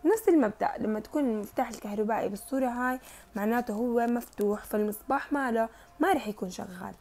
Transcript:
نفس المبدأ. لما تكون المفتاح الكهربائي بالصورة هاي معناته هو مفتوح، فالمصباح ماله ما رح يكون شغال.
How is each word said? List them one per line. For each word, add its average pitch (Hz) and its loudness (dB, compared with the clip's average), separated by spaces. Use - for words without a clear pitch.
نفس 427 4
المبدأ. 262 4
لما 214 0
تكون 294 -2
المفتاح 226 -2
الكهربائي 214 -2
بالصورة 262 -2
هاي 247 -2
معناته 220 0
هو 233 2
مفتوح، 208 -2
فالمصباح 214 -2
ماله 233 0
ما 359 4
رح 226 0
يكون 202 -6
شغال. 185 -10